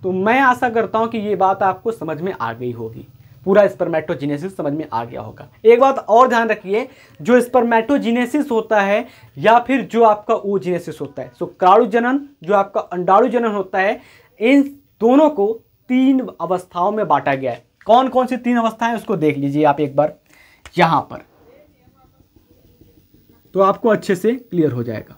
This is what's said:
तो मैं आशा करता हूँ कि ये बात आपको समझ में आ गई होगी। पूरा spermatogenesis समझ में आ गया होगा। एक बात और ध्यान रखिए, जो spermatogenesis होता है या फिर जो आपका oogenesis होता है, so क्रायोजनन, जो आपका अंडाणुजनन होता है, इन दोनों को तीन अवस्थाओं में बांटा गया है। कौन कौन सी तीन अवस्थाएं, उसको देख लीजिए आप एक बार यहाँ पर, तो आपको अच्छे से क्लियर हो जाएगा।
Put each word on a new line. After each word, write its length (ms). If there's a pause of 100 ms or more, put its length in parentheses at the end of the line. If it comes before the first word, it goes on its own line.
तो 120
मैं 260
आशा 300
करता 280
हूँ 100
कि 100
ये 180
बात 260
आपको 300
समझ 280
में 120
आ 200
गई 200
होगी। 340 (400)
पूरा 180
spermatogenesis 920
समझ 160
में 200
आ 120
गया 160
होगा। 280 (160)
एक 160
बात 180
और 300
ध्यान 200
रखिए, 400 (320)
जो 200
spermatogenesis 1080
होता 300
है 260 (320)
या 200
फिर 260
जो 200
आपका 320
oogenesis 640
होता 220
है, 100
so 160 (100)
क्रायोजनन, 640 (220)
जो 120
आपका 260
अंडाणुजनन 720
होता 260
है, 220 (400)
इन 220 (380)
दोनों 300
को 220 (380)
तीन 300 (200)
अवस्थाओं 520
में 160
बांटा 260
गया 180
है। 120 (220)
कौन 220
कौन 180
सी 100
तीन 200
अवस्थाएं, 400
उसको 200
देख 200
लीजिए 280
आप 160
एक 160
बार 220 (600)
यहाँ 240
पर, 220 (2250)
तो 60
आपको 280
अच्छे 280
से 180
क्लियर 380
हो 100
जाएगा। 360